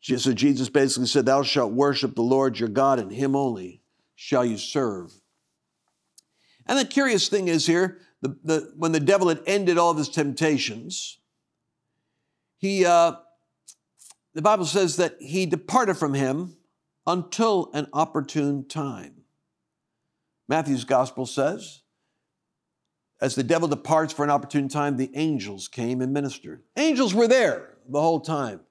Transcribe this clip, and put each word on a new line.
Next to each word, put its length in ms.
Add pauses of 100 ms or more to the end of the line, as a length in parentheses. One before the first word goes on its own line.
Je-, 160
so 160
Jesus 340
basically 380
said, 220
"Thou 160
shalt 300
worship 420
the 80
Lord 360
your 100
God, 280
and 140
him 240
only 480 (320)
shall 280
you 140
serve." 560 (1500)
And 120
the 80
curious 440
thing 180
is 180
here, 320 (240)
the, 220
the, 340
when 140
the 80
devil 300
had 180
ended 320
all 100
of 80
his 100
temptations, 1080 (1400)
he, 280
uh, 280 (1200)
the 80
Bible 220
says 320
that 220
he 280
departed 480
from 180
him 440 (500)
until 680
an 180
opportune 760
time. 560 (1200)
Matthew's 360
gospel 420
says, 560 (1400)
"As 140
the 80
devil 260
departs 460
for 100
an 60
opportune 380
time, 300
the 180
angels 520
came 340
and 120
ministered." 480 (160)
Angels 380
were 120
there 500 (100)
the 120
whole 200
time 400 (120)